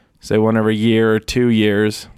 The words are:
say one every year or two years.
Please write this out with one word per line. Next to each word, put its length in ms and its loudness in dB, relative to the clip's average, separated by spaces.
say 160 -4
one 200 2
every 200 0
year 360 2
or 60 0
two 300 -2
years. 580 0